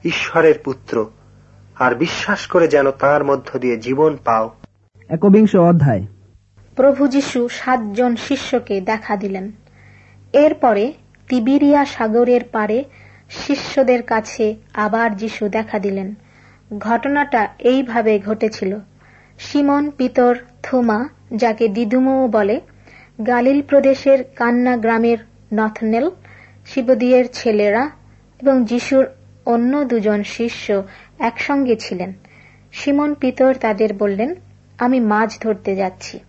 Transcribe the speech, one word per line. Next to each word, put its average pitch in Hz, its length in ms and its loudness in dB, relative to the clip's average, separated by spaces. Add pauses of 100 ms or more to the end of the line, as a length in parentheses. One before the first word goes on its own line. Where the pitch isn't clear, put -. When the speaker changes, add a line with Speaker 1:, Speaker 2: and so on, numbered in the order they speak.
Speaker 1:
ঈশ্বরের 156 500 2 (100)
পুত্র, 120 420 -4 (720)
আর 123 160 2
বিশ্বাস 143 520 -4
করে 170 220 4
যেন 139 220 4
তার 143 340 2
মধ্য 135 340 -2
দিয়ে 120 180 0
জীবন 135 480 0
পাও। 113 260 0 (580)
Speaker 2:
একবিংশ 202 480 4
অধ্যায়। 143 500 4 (720)
Speaker 3:
প্রভু 269 320 4
যিশু 254 400 -2
সাতজন 240 680 -2
শিষ্যকে 233 640 -4
দেখা 214 360 -4
দিলেন। 196 360 -8 (800)
এরপরে 277 600 2 (360)
তিবিরিয়া 277 560 2
সাগরের 240 600 0
পাড়ে 220 400 -4 (460)
শিষ্যদের 254 720 -2
কাছে 220 540 -4 (180)
আবার 214 420 -2
যিশু 208 320 -6
দেখা 220 300 -4
দিলেন। 196 360 -4 (640)
ঘটনাটা 269 720 -2 (100)
এইভাবে 240 600 0
ঘটেছিল। 208 600 -4 (600)
সিমন 285 520 0
পিতর, 254 460 0 (260)
থোমা, 240 460 -2 (260)
যাকে 226 340 0
দিদুমও 254 600 0
বলে, 214 320 0 (680)
গালিল 247 360 2
প্রদেশের 269 640 4 (120)
কান্না 247 400 0
গ্রামের 226 420 0 (360)
নথনেল, 220 560 -2 (560)
সিবদিয়ের 247 680 2
ছেলেরা 214 580 0 (520)
এবং 262 220 4
যিশুর 247 420 2 (400)
অন্য 247 380 0
দুজন 214 380 0
শিষ্য 214 600 -4 (360)
একসঙ্গে 240 580 -2
ছিলেন। 185 360 -8 (600)
সিমন 294 420 -2
পিতর 262 400 0
তাদের 214 400 -2
বললেন, 208 400 -2 (440)
"আমি 247 220 0
মাছ 214 400 0
ধরতে 202 360 -4
যাচ্ছি।" 190 520 -8